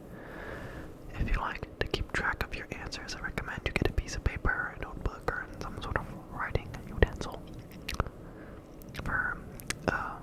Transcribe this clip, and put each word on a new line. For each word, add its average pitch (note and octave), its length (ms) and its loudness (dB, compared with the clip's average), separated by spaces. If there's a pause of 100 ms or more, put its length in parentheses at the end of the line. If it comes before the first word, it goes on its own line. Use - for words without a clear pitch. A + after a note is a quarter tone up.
(1200)
If - 140 4
you - 60 6
like - 260 0 (140)
to - 80 2
keep - 240 -2
track - 320 0
of - 100 -2
your - 120 -6 (140)
answers, - 340 -6
I - 60 -6
recommend - 460 -4
you - 60 2
get - 160 6
a - 40 6
piece - 240 0
of - 80 -4
paper, - 540 2
a - 40 -8
notebook, - 480 -4
or - 160 -2 (140)
some - 220 -6
sort - 140 -4
of - 100 0 (260)
writing - 360 0 (200)
utensil - 520 8 (1600)
for - 340 2 (500)
a - 240 0 (100)